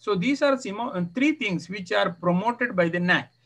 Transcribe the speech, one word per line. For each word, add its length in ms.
So 140
these 260
are 140
simo-, 400
uh, 80
three 200
things 340
which 240
are 200
promoted 640
by 140
the 120
nac. 340